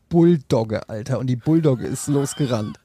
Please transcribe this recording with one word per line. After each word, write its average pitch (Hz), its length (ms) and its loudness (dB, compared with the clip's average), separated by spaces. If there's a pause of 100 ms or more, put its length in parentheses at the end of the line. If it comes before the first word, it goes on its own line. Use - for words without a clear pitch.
(100)
Bulldogge, 143 800 2
Alter, 113 280 -6
und 127 80 -4
die 127 100 0
Bulldogge 147 500 2
ist - 220 -6
losgerannt. 139 760 -2